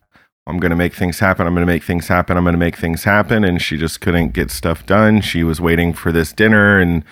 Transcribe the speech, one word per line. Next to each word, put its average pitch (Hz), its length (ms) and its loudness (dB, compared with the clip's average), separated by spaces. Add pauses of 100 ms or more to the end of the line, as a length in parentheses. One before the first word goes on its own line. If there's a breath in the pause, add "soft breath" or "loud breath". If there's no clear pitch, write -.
(500 soft breath)
"I'm 87 80 -6
gonna 85 180 -2
make 87 180 -2
things 90 260 -4
happen. 95 260 0
I'm 87 80 0
gonna 87 100 0
make 87 200 0
things 85 240 -4
happen. 90 280 0
I'm 90 80 2
gonna 85 140 2
make 85 180 0
things 82 280 -6
happen." 104 400 2
And 87 180 0
she - 160 -6
just 80 240 -6
couldn't 85 320 0
get 76 160 -4
stuff - 340 -6
done. 107 380 2
She 85 220 -2
was 82 160 -2
waiting 85 340 0
for - 180 -4
this 82 200 0
dinner 104 460 4
and 85 340 2